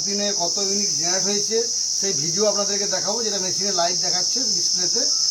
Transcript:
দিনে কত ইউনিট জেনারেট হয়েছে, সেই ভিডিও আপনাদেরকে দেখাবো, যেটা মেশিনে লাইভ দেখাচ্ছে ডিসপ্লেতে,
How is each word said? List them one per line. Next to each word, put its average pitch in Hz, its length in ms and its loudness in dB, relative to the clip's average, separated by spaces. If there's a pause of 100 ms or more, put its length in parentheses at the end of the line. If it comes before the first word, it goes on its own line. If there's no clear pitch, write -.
দিনে 202 340 0
কত 170 180 0
ইউনিট 202 400 0
জেনারেট 180 260 0
হয়েছে, 208 440 0 (340)
সেই 196 120 0
ভিডিও 170 320 0
আপনাদেরকে 202 420 0
দেখাবো, 202 360 -2
যেটা 202 160 -2
মেশিনে 185 320 -2
লাইভ 175 300 2
দেখাচ্ছে 180 420 0
ডিসপ্লেতে, - 600 2 (260)